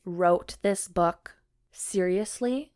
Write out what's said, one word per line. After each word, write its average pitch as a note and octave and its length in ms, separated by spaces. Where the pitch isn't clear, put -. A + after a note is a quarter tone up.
wrote F3 580
this G3+ 260
book F3 480
seriously, G#3+ 1040